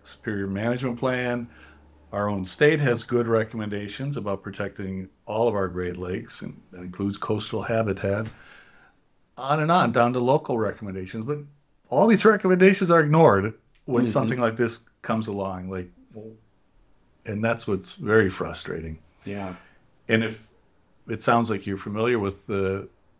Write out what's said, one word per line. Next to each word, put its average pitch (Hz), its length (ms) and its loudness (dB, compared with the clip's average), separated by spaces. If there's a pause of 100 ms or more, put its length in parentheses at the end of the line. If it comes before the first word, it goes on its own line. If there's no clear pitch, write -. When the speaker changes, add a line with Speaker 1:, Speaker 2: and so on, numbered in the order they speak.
Speaker 1:
Superior 101 420 -6
Management 120 520 -4
Plan. 123 500 -2 (640)
Our 104 160 -2
own 98 160 -2
state 147 360 2
has 120 220 2
good 120 240 0
recommendations 110 920 -2
about 101 260 -4
protecting 95 640 -8 (180)
all 110 220 2
of 107 60 2
our 98 140 0
Great 90 280 -4
Lakes, 90 440 -8
and - 200 -12 (100)
that 90 100 -18
includes 98 380 -6
coastal 107 440 -4
habitat, 110 640 -2 (1080)
on 139 240 0
and 156 100 2
on, 151 220 4
down 120 200 2
to 127 80 -2
local 131 360 2
recommendations. 98 720 -6
But 147 140 -6 (480)
all 151 180 4
these 226 180 6
recommendations 190 640 6
are 170 100 8
ignored 143 540 6 (300)
when 127 200 2
Speaker 2:
Mm-hmm. 113 80 2
Speaker 1:
something 127 280 0
like 113 160 2
this 117 240 0 (220)
comes 110 240 -2
along. 95 420 -6
Like, 92 220 -8 (1400)
and 107 180 -4
that's 113 220 -2
what's 95 300 -4
very 104 340 4
frustrating. 80 680 -8 (260)
Speaker 2:
Yeah. 98 320 -8 (520)
Speaker 1:
And 113 160 2
if 110 180 -10 (640)
it 113 140 -8
sounds 117 280 4
like 98 160 -4
you're 98 100 -4
familiar 110 420 0
with 98 280 -4
the, 98 420 -2 (320)